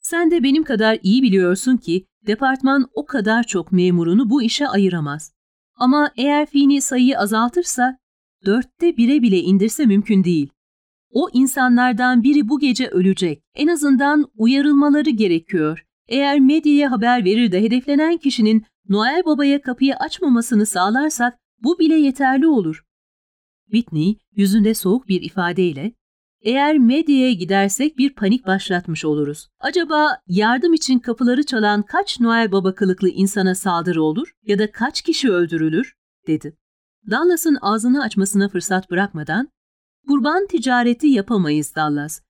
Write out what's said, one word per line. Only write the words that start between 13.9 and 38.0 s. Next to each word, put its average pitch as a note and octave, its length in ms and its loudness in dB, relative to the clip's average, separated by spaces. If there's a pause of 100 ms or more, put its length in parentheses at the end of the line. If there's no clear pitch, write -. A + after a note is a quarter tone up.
uyarılmaları C#4+ 760 2
gerekiyor. E3 760 -2 (220)
Eğer C#4 320 0
medyaya D4 520 2
haber A#3+ 340 0
verir G#3+ 260 2
de F3+ 100 0
hedeflenen C#4+ 560 0
kişinin A3 480 0 (240)
Noel B3 360 0
Baba'ya C#4+ 360 0
kapıyı C4 340 -2
açmamasını A#3+ 680 0
sağlarsak A#3+ 720 -2 (240)
bu D#4+ 160 -2
bile D#4+ 160 2
yeterli C4+ 520 2
olur." G3 380 -2 (800)
Whitney G3 520 -2 (140)
yüzünde G3+ 420 2
soğuk A3 340 -2
bir F#3 140 -2
ifadeyle, F3 720 -4 (480)
"Eğer C#4+ 360 0
medyaya C4 560 2
gidersek G3 640 -2
bir C#4 160 0
panik G#3+ 340 -2
başlatmış F3 580 -4
oluruz. D3 420 -4 (120)
Acaba D4+ 580 -2 (100)
yardım A#3 460 0
için C4 260 0
kapıları A#3+ 440 -2
çalan G#3+ 380 -2
kaç F4+ 380 -4
Noel A3+ 320 0
Baba F#3+ 240 -2
kılıklı F#3 340 0
insana F#3+ 460 -2
saldırı E3+ 480 -2
olur D#3+ 280 -4 (120)
ya G3+ 160 -2
da G#3+ 120 -2
kaç B3+ 300 -6
kişi C#4 300 -2
öldürülür?" E3+ 600 -2 (340)
dedi. D3+ 300 -6 (520)
Dallas'ın D#4+ 520 0
ağzını A3+ 420 0